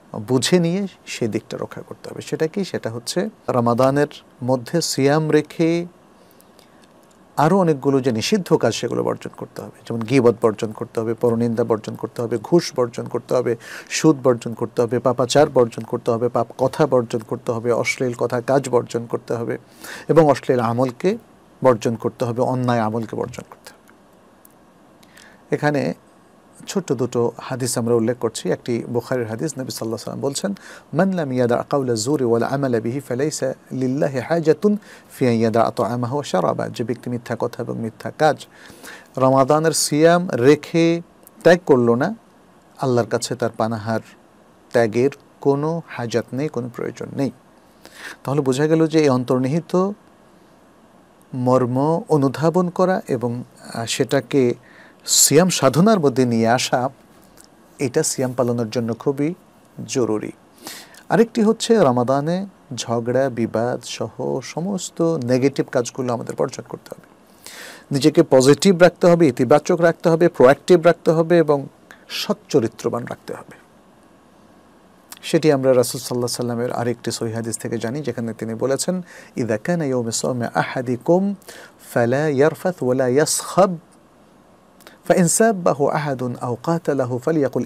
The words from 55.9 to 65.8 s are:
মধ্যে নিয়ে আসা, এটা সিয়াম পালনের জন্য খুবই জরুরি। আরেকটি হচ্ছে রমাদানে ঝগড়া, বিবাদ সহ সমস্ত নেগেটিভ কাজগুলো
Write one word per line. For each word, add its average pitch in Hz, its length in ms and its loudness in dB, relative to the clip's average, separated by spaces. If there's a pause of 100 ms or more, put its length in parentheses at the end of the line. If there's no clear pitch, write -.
মধ্যে 131 240 2
নিয়ে 113 240 2
আসা, 127 400 0 (920)
এটা 143 240 0
সিয়াম 131 300 -4
পালনের 120 380 -2
জন্য 117 240 -2
খুবই 143 400 -4 (520)
জরুরি। 110 460 -2 (760)
আরেকটি 226 340 2
হচ্ছে 220 360 2
রমাদানে 143 680 2 (280)
ঝগড়া, 120 540 -2
বিবাদ 117 560 -2
সহ 131 560 -8
সমস্ত 165 840 -4
নেগেটিভ 131 440 0
কাজগুলো 123 440 -4